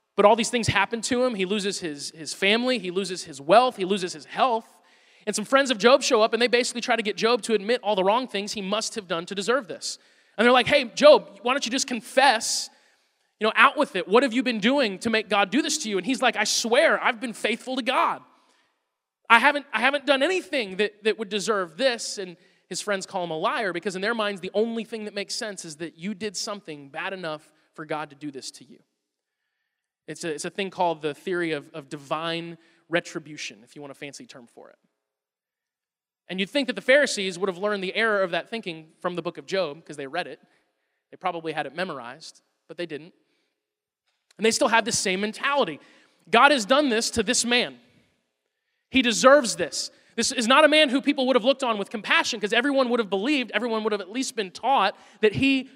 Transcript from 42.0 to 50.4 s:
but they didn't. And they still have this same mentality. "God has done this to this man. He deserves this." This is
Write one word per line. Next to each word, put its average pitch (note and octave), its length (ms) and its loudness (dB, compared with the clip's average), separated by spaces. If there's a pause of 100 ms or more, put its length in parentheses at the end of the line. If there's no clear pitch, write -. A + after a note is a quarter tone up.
but D#3 100 -16
they F3 80 -6
didn't. D#3+ 280 -12 (1200)
And G3 80 -2
they A3+ 60 4
still B3 180 0
have A3 160 2
this A#3 120 -4
same F#3+ 240 -2
mentality. A3 580 -2 (520)
"God C4 200 8
has A#3+ 140 0
done C4+ 240 2
this A3+ 220 0
to A3+ 120 -2
this A#3 200 0
man. A3 360 -2 (1080)
He C4 120 2
deserves A3+ 560 6
this." - 340 -6 (240)
This A#3 160 0
is A#3+ 160 -2